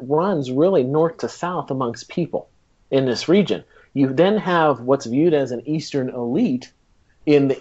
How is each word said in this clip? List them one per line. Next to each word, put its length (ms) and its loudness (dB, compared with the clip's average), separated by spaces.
runs 440 0
really 320 2
north 340 0
to 120 -4
south 420 -8
amongst 360 -6
people 420 -6
in 140 2
this 220 -2
region. 360 2
You 200 0
then 240 2
have 440 2
what's 260 0
viewed 260 2
as 180 0
an 160 -8
eastern 420 -4
elite 640 -4
in 220 4
the 140 0